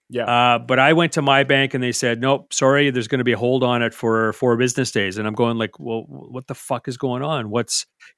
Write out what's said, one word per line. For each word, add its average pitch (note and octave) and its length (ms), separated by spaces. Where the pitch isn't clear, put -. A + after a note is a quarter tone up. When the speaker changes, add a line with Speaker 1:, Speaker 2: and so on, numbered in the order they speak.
Speaker 1:
Yeah. A#2+ 140
Speaker 2:
Uh, A#2+ 340
but B2+ 200
I D3 140
went E3 200
to D#3+ 80
my C#3 220
bank C3+ 320
and B2+ 80
they B2 80
said, A#2 280
"Nope, C3+ 320
sorry, C#3 380
there's A#2+ 180
gonna B2+ 160
be A#2+ 100
a G#2 40
hold B2+ 260
on B2 200
it A#2 100
for A2+ 400
four A#2+ 240
business B2+ 340
days." G2+ 280
And G#2+ 80
I'm G#2+ 80
going A#2 240
like, A2 200
"Well, A2+ 220
wh-, - 300
what B2+ 160
the C#3+ 80
fuck - 320
is B2 100
going B2+ 240
on? C#3 300
What's," - 340